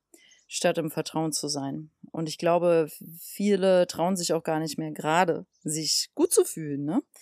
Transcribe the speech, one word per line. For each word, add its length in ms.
statt 300
im 120
Vertrauen 400
zu 160
sein. 460
Und 180
ich 80
glaube, 540
viele 640
trauen 300
sich 160
auch 100
gar 160
nicht 180
mehr 140
gerade, 560
sich 540
gut 160
zu 120
fühlen, 400
ne? 200